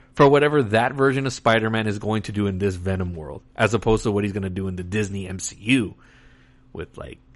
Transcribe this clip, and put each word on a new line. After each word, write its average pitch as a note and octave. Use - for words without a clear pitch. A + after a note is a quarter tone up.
for C#3+
whatever D3
that A2+
version C3+
of B2+
Spider-Man A2
is G#2
going G#2+
to A2
do G2+
in F#2+
this F#2+
Venom F2+
world, D2+
as G#2+
opposed A2
to A#2
what G2+
he's G2+
gonna G2
do F#2+
in F#2
the F2+
Disney G2
M F#2+
C -
U G3
with, -
like, -